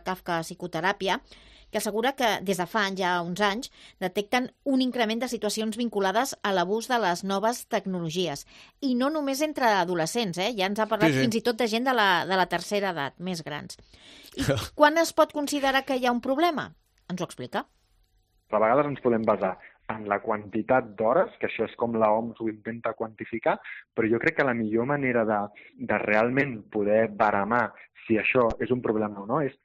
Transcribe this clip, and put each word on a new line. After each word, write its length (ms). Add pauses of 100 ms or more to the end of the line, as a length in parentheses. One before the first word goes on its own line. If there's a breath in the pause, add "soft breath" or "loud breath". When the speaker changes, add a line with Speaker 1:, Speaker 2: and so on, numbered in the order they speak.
Speaker 1:
Kafka 380
Psicoteràpia, 800 (500 loud breath)
que 60
assegura 380
que 260
des 160
de 80
fa 320
ja 240
uns 200
anys 300 (280 loud breath)
detecten 520 (120)
un 180
increment 400
de 60
situacions 500
vinculades 640
a 100
l'abús 360
de 120
les 240
noves 440
tecnologies. 760 (360 loud breath)
I 140
no 140
només 320
entre 240
adolescents, 760
eh? 180
Ja 80
ens 140
ha 80
parlat 240
Speaker 2:
Sí, 60
sí. 40
Speaker 1:
fins 140
i 60
tot 160
de 100
gent 180
de 80
la, 320
de 100
la 120
tercera 440
edat, 280
més 240
grans. 340 (580 loud breath)
I 80
Speaker 2:
<laughs> 320
Speaker 1:
quan 220
es 160
pot 180
considerar 540
que 120
hi 100
ha 40
un 100
problema? 520 (340)
Ens 140
ho 40
explica. 420 (840)
Speaker 3:
A 80
vegades 280
ens 140
podem 220
basar 340 (320 loud breath)
en 200
la 140
quantitat 720
d'hores, 320 (100)
que 60
això 200
és 100
com 180
la 180
oms 300
ho 80
intenta 440
quantificar, 680 (340 loud breath)
però 160
jo 80
crec 200
que 80
la 100
millor 320
manera 380
de, 120 (480 loud breath)
de 140
realment 720
poder 380
baramar 640 (340 loud breath)
si 100
això 300 (120)
és 120
un 100
problema 400
o 60
no 140
és 120 (100)